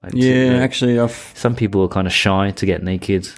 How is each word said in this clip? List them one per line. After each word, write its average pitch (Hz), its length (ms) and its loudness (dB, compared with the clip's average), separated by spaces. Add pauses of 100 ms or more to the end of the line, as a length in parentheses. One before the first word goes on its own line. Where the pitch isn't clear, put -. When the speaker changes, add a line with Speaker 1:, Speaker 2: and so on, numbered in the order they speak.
Speaker 1:
Like, 92 140 -12
Speaker 2:
Yeah, 127 380 4
Speaker 1:
like, 123 100 2
Speaker 2:
actually, 127 360 0
I've 117 360 -4
Speaker 1:
some 120 200 -2
people 101 280 0
are 90 40 2
kinda 92 220 -2
shy 98 400 2
to 98 160 -4
get 87 160 0
naked 92 560 -4